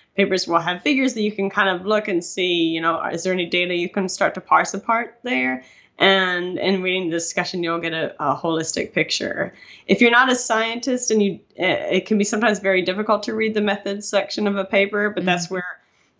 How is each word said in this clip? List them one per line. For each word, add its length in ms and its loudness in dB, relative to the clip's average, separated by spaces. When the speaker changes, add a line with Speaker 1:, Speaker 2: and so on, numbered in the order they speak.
Speaker 1:
papers 320 0
will 120 4
have 220 -2
figures 320 2
that 80 -4
you 100 0
can 180 -2
kind 180 2
of 180 -2
look 220 0
and 160 0
see, 400 0
you 160 0
know, 240 0
is 200 -4
there 100 0
any 120 0
data 300 0
you 140 -2
can 180 -2
start 280 0
to 60 -8
parse 320 2
apart 500 -2
there? 400 -2
And 580 2
in 240 0
reading 280 -2
the 80 -2
discussion, 460 -4
you'll 160 -2
get 140 -4
a, 260 -4
a 160 0
holistic 580 -4
picture. 600 -2
If 120 4
you're 120 6
not 200 6
a 40 2
scientist 760 -2
and 100 4
you, 180 0
eh, 400 0
it 80 0
can 120 2
be 60 2
sometimes 360 0
very 220 2
difficult 420 0
to 100 -6
read 220 0
the 60 2
methods 460 -2
section 400 0
of 100 2
a 80 -2
paper, 440 2
but 140 -4
Speaker 2:
Mm. 20 -2
Speaker 1:
that's 240 0
where, 300 -8